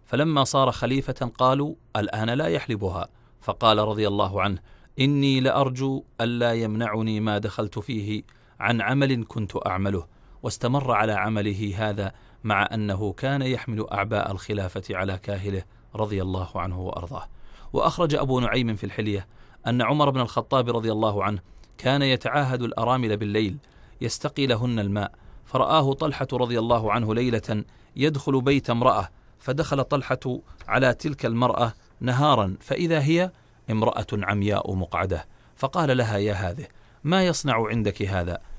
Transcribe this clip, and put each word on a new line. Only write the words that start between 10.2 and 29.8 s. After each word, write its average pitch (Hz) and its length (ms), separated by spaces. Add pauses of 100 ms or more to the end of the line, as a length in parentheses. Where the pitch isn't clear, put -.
واستمر 127 500
على 110 200
عمله 104 640
هذا 104 360 (320)
مع 104 280
أنه 104 400
كان 139 300
يحمل 120 500
أعباء 101 400
الخلافة 98 580
على 92 280
كاهله 98 440 (320)
رضي 104 280
الله 92 320
عنه 90 260
وأرضاه. - 480 (440)
وأخرج 165 420
أبو 131 260
نعيم 117 360
في 101 80
الحلية 101 420 (400)
أن 120 160
عمر 143 280
بن 135 100
الخطاب 120 560
رضي 113 160
الله 107 320
عنه 104 160 (380)
كان 139 240
يتعاهد 131 600
الأرامل 117 540
بالليل، 107 420 (420)
يستقي - 460
لهن 120 320
الماء، 101 340 (320)
فرآه 135 480
طلحة 139 400
رضي 120 260
الله 113 340
عنه 110 220
ليلة 117 500 (320)
يدخل 139 440
بيت 135 300
امرأة، 117 380 (300)
فدخل 139 460